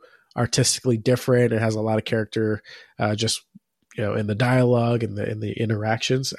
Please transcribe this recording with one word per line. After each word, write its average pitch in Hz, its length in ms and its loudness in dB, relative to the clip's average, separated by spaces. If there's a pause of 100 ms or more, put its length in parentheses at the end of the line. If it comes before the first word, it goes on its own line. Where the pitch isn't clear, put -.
(380)
artistically 123 580 2
different, 123 560 2
it 110 80 0
has 110 160 0
a 110 60 -4
lot 110 160 0
of 107 80 -2
character, 110 560 -2 (360)
uh, 107 180 0
just, 113 260 -2 (540)
you 113 80 -4
know, 101 100 -2
in 110 140 -2
the 104 80 -2
dialogue 120 680 2
and 104 140 -6
the, 104 120 -4
in 107 120 -6
the 107 100 -6
interactions, 113 880 -2